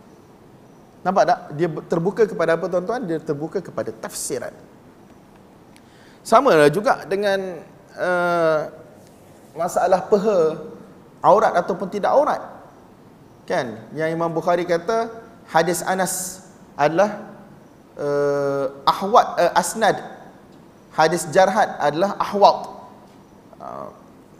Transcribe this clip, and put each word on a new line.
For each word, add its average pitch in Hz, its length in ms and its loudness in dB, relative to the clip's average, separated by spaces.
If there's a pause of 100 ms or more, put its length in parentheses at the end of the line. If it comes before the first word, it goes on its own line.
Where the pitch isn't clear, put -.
(1040)
Nampak 180 240 2
tak? 170 120 2 (200)
Dia 170 80 2 (240)
terbuka 190 400 0
kepada 165 240 0
apa, 170 160 -4
tuan-tuan? 185 400 -4
Dia 165 80 -2
terbuka 156 400 -6
kepada 113 320 -8
tafsiran. - 640 -10 (1700)
Sama 240 320 4
lah 147 160 8
juga 208 360 0
dengan, 196 520 -2 (400)
eh, 175 640 0 (920)
masalah 180 520 0
peha 185 520 2 (600)
aurat 190 360 4
ataupun 180 360 -2
tidak 196 240 0
aurat. 269 280 2 (1000)
Kan? - 520 -6
Yang 160 200 -4
Imam 170 160 -2
Bukhari 170 320 0
kata 196 460 -2 (420)
hadis 170 320 2
Anas - 640 -4 (320)
adalah, 160 480 0 (720)
eh, 143 720 -2 (160)
ahwat, 196 400 4 (160)
eh, 170 160 4
asnad. 185 400 0 (960)
Hadis 170 400 2
jarhad 190 480 4
adalah 160 400 0
ahwat. 196 360 4 (1000)
Ah, 67 320 -14 (500)